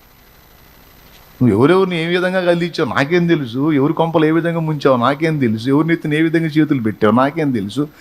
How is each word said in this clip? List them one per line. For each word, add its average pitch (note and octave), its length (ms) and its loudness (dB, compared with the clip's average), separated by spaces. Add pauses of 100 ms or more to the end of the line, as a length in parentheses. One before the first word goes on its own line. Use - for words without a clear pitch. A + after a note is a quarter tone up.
(1400)
నువ్వు G#2+ 160 4
ఎవరెవరిని F3 440 2
ఏ E3 40 -4
విధంగా F3+ 320 -2
గల్దిచ్చావు F3 560 -2
నాకేం E3 320 0
తెలుసు, C#3+ 460 0
ఎవరి C#3+ 200 2
కొంపలు D#3+ 320 0
ఏ D#3 60 2
విధంగా E3 300 -2
ముంచావు D3 360 0
నాకేం D3 420 0
తెలుసు, A2+ 300 -2
ఎవరి D3+ 200 2
నెత్తిన E3 260 -2
ఏ D#3 80 0
విధంగా E3 240 0
చేతులు D3 360 0
పెట్టావు G#2+ 300 2
నాకేం C#3+ 400 0
తెలుసు, A#2 360 -4 (120)